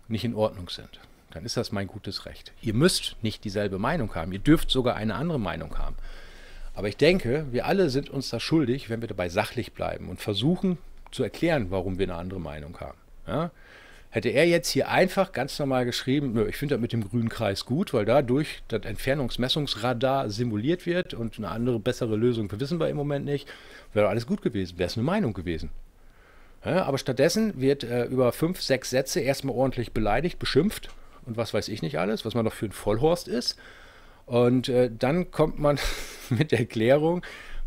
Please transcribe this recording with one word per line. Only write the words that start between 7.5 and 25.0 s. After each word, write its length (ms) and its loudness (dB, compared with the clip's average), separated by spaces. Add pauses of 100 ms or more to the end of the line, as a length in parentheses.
wir 160 0
alle 240 4
sind 200 0
uns 200 -6
das 120 -4
schuldig, 460 2
wenn 120 -4
wir 80 -6
dabei 200 -2
sachlich 440 -2
bleiben 360 -6
und 120 -10
versuchen 580 0 (320)
zu 120 -4
erklären, 480 0
warum 280 -2
wir 80 0
eine 80 -4
andere 260 -8
Meinung 400 -10
haben. 180 -12 (280)
Ja? 240 -2 (600)
Hätte 180 -2
er 180 4
jetzt 220 2
hier 200 0
einfach 440 2
ganz 260 -4
normal 260 0
geschrieben, 480 0
"Nö, 160 2
ich 80 -6
finde 180 -2
das 80 0
mit 100 -2
dem 160 -2
grünen 200 0
Kreis 360 -2
gut, 280 0
weil 120 2
dadurch 640 2
das 140 -2
Entfernungsmessungsradar 1500 0
simuliert 560 0
wird 260 -2
und 260 -6
eine 100 -4
andere, 320 0
bessere 360 0
Lösung, 360 2
wir 80 -6
wissen 180 -2
wir 100 2
im 80 -2
Moment 280 -2
nicht", 240 -4 (460)
wäre 140 6
alles 180 0
gut 160 -2
gewesen, 360 -2
wäre 80 2
es 100 -6
eine 80 0